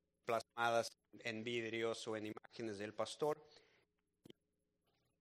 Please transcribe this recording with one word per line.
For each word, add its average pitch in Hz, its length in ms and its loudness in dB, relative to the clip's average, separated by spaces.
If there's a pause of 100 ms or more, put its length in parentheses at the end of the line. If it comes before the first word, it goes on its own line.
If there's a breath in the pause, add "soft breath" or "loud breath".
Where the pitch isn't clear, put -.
(240)
plasmadas 117 640 4 (320)
en 110 240 -4
vidrios 113 640 0
o 110 80 0
en 107 100 -4
imágenes 107 520 -6
del 107 140 -4
pastor. 151 480 0 (1800 loud breath)